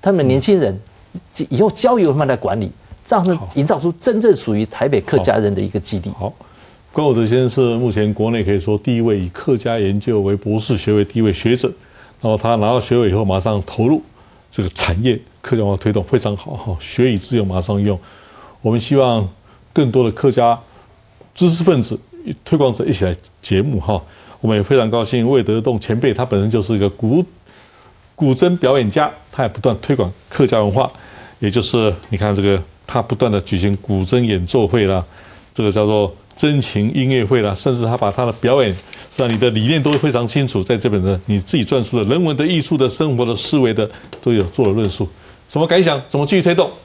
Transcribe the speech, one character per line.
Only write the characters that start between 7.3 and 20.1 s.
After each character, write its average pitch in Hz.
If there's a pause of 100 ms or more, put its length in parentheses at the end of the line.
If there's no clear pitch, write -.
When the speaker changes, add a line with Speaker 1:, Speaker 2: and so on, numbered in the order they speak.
Speaker 2:
生 127
是 131 (160)
目 120
前 107
国 110
内 113
可 92
以 101
说 104
第 117
一 117
位 110
以 90
客 -
家 117
研 101
究 107
为 98
博 104
士 110
学 104
位 104
第 113
一 -
位 107
学 113
者， - (480)
然 113
后 110
他 113
拿 107
到 123
学 120
位 117
以 92
后 107
马 95
上 104
投 113
入 156 (500)
这 104
个 92
产 -
业 123 (220)
客 -
家 113
文 101
化 95
推 107
动， 101
非 123
常 104
好 -
哈， 95
学 123
以 101
致 120
用， 107
马 92
上 101
用。 101 (640)
我 113
们 117
希 127
望 120 (440)
更 139
多 127
的 113